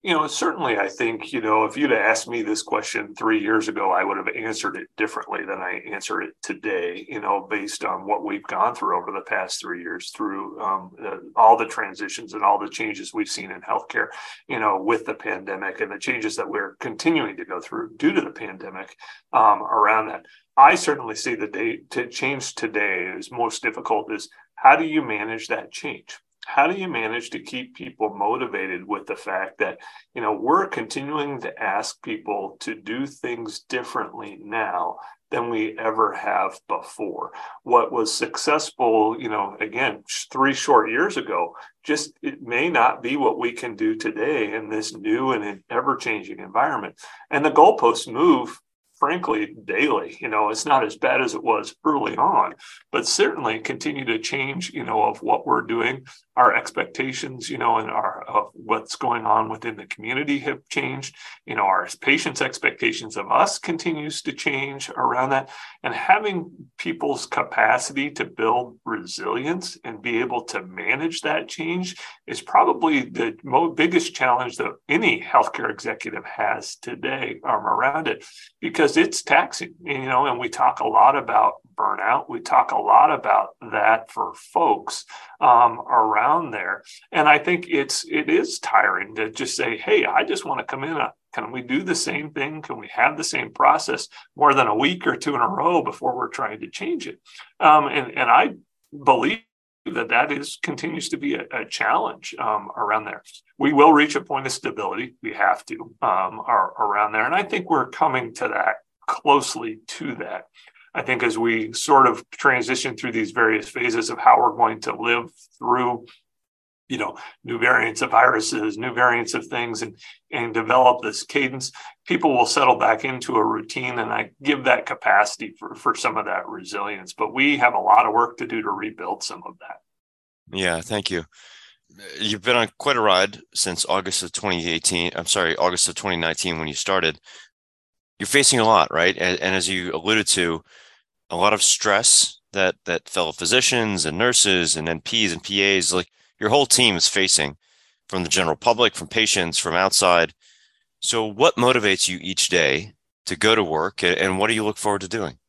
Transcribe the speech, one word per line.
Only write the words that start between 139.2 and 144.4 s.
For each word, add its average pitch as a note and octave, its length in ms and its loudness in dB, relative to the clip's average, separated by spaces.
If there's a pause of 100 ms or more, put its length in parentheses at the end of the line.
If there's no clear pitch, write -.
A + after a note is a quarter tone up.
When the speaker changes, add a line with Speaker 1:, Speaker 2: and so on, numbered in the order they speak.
Speaker 2:
and F#2+ 160 0
as F2+ 140 -2
you F2+ 240 -4
alluded G2+ 340 0
to, E2+ 360 0 (640)
a E2+ 60 -6
lot G2+ 180 4
of G2+ 80 0
stress - 800 2 (140)
that, F#2+ 220 2 (100)
that E2+ 220 -4
fellow E2+ 240 -2
physicians G#2+ 760 0
and D#2 120 -4
nurses G2 580 2